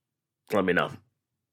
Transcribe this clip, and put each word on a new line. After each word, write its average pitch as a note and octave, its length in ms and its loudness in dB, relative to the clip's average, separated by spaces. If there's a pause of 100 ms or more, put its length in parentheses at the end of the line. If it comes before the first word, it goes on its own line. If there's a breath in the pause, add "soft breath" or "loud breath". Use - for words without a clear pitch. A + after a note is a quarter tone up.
(520)
let G2+ 120 2
me F#2 80 2
know. E2 180 0 (640)